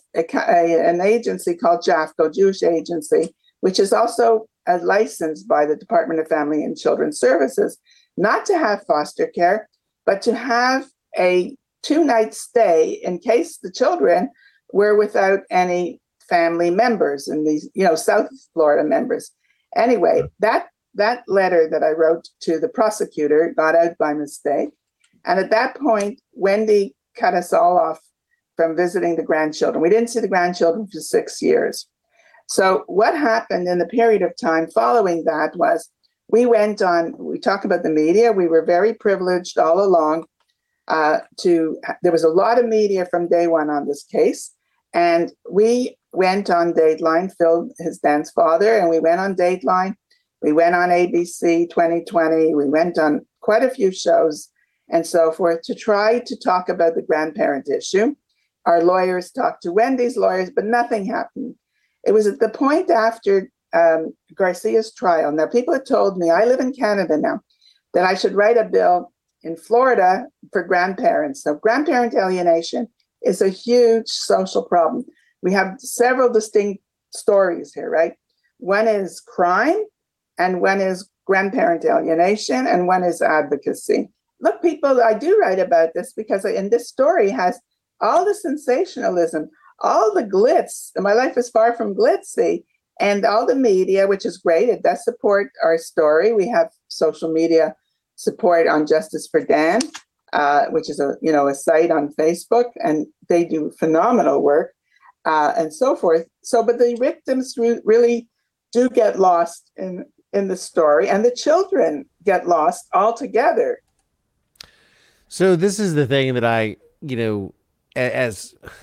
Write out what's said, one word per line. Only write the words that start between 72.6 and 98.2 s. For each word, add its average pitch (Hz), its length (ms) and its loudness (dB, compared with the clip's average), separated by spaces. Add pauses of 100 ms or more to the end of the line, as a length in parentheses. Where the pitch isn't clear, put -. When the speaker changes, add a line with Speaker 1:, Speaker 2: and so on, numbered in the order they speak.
Speaker 1:
is 185 200 0
a 196 80 2
huge 226 580 2
social - 560 -2
problem. 175 420 0 (360)
We 180 120 -2
have 202 260 -2
several 247 520 0
distinct 208 520 -2 (280)
stories 190 640 0
here, - 160 -10
right? 160 240 0 (460)
One 202 280 0
is 196 320 -2
crime, 220 640 0 (540)
and 180 240 -2
one 196 200 2
is 190 280 -4 (160)
grandparent 190 600 0
alienation, 202 840 0
and 180 200 0
one 185 160 2
is 170 180 -2
advocacy. - 880 -2 (300)
Look, - 220 -2
people, 277 400 0
I 226 120 4
do 320 280 0
write 190 180 0
about 165 340 2
this - 200 -8
because 214 320 -4
in 190 240 -4
this 233 180 0
story 277 440 2
has 180 280 -2 (420)
all 311 220 2
the 403 120 0
sensationalism, 240 1120 -4 (300)
all 359 340 2
the 339 100 0
glitz. 220 720 0
My 202 160 0
life 262 240 0
is 240 120 -4
far 233 240 2
from 214 220 -6
glitzy. 233 680 -2 (360)
And 202 260 0
all 220 200 0
the 208 100 0
media, 196 520 2
which 196 180 -2
is 175 120 -8
great, 180 320 2
it 190 120 -2
does - 220 -2
support 208 480 -2 (120)
our 165 140 2
story. 165 560 0
We 196 140 0
have 170 220 0 (180)
social - 440 -4
media 160 440 2 (400)
support 170 520 0